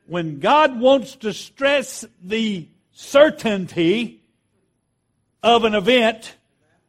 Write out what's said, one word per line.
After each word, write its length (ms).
when 340
God 400
wants 360
to 160
stress 720
the 480
certainty 1300
of 220
an 100
event, 640